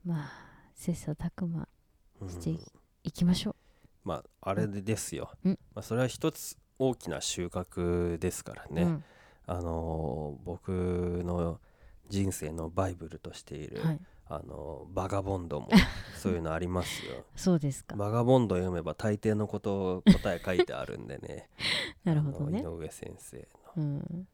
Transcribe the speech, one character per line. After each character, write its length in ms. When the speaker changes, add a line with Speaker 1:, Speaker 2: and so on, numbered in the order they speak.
Speaker 1:
ま 200
あ、 80
切 360
磋 40
琢 320
磨 200
し 120
て 100
い-、 60
Speaker 2:
う 20
ん。 40
Speaker 1:
い 80
き 140
ま 100
し 120
ょ 40
う。 40
Speaker 2:
ま 200
あ、 80
あ 60
れ 120
で 140
で 160
す 180
よ。 160
Speaker 1:
う 80
ん。 80
Speaker 2:
ま 60
あ、 20
そ 120
れ 60
は 60
一 240
つ 260
大 160
き 140
な 120
収 260
穫 720
で 140
す 120
か 120
ら 120
ね。 160
Speaker 1:
う 40
ん。 160
Speaker 2:
あ 160
の 800
ー、 20
僕 260
の 360
人 220
生 200
の 180
バ 200
イ 60
ブ 120
ル 120
と 140
し 100
て 120
い 140
る、 140
Speaker 1:
は 80
い。 80
Speaker 2:
あ 140
の 500
ー、 40
バ 140
ガ 140
ボ 160
ン 100
ド 120
も 100
Speaker 1:
<laughs> 240
Speaker 2:
そ 120
う 40
い 40
う 40
の 120
あ 40
り 100
ま 160
す 220
よ。 200
Speaker 1:
そ 180
う 60
で 120
す 140
か。 100
Speaker 2:
バ 140
ガ 140
ボ 160
ン 80
ド 80
読 160
め 100
ば 140
大 240
抵 160
の 120
こ 120
と、 440
答 320
え 80
書 100
い 120
て 80
あ 100
る 140
ん 80
で 140
ね。 300
Speaker 1:
<laughs> 260
な 120
る 60
ほ 100
ど 180
ね。 120
Speaker 2:
あ 20
の、 140
井 80
上 40
先 300
生 280
の。 60
Speaker 1:
う 20
ん。 480